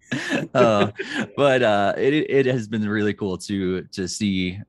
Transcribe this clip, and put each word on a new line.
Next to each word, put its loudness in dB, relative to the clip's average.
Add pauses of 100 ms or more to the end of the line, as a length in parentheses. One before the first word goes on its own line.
(540)
Uh, 4 (480)
but, 4
uh, 2
it, 2
it 2
has 0
been -2
really 0
cool -4
to, -2
to -6
see, -2